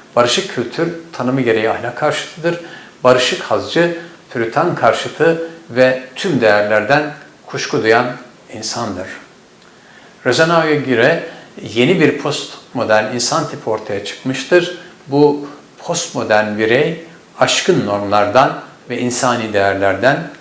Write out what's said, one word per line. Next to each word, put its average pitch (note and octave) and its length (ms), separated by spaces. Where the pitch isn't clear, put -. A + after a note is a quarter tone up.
Barışık - 400
kültür E3 380
tanımı C3 280
gereği A2+ 280
ahlak A#2 280
karşıtıdır. E3 600
Barışık B2+ 400
hazcı, E3 540
Püritan C#3 420
karşıtı D3+ 760
ve B2+ 340
tüm D3+ 260
değerlerden G#2+ 720
kuşku - 380
duyan A2+ 220
insandır. G#2+ 540
Rosenau'ya D#3+ 500
göre C3 480
yeni C#3 260
bir D3 180
postmodern A2+ 1000
insan C#3+ 340
tipi A#2+ 200
ortaya G#2 360
çıkmıştır. - 720
Bu C#3+ 400
postmodern G#2+ 800
birey C3 480
aşkın B2+ 460
normlardan G2+ 760
ve A#2+ 100
insani A#2+ 540
değerlerden, G2 640